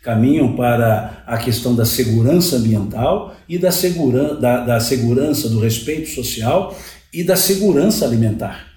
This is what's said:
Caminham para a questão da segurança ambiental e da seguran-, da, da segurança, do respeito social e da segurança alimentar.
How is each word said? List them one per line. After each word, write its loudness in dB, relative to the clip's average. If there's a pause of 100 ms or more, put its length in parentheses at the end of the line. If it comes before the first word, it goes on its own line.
Caminham 2
para 0
a -4
questão -2
da 2
segurança 2
ambiental -2 (120)
e -6
da 2
seguran-, 0
da, 2
da 0
segurança, 0
do 0
respeito -2
social -4 (360)
e -6
da 2
segurança 2
alimentar. -2 (100)